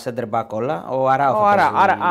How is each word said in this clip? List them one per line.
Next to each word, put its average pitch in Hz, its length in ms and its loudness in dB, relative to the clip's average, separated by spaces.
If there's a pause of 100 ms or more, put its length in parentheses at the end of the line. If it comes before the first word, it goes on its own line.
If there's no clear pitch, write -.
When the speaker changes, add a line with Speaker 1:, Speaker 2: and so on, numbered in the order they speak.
Speaker 1:
center 117 260 -8
back 113 180 -4
όλα, 123 400 -6
ο 131 200 -2
Αράο 139 280 2
Speaker 2:
Ο 214 80 0
Speaker 1:
θα 202 60 4
Speaker 2:
Αρα-, 180 200 4
Speaker 1:
παίζει - 140 -2
Speaker 2:
άρα, 196 120 2
Speaker 1:
λογικά. 139 140 -2